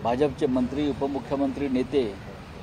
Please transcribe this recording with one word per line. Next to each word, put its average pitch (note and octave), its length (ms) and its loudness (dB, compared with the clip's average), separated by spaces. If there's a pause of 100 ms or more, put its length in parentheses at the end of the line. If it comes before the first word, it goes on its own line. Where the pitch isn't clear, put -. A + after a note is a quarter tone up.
भाजपचे C3+ 440 2
मंत्री, C3 420 2
उपमुख्यमंत्री, C#3 760 0
नेते, B2+ 480 2 (480)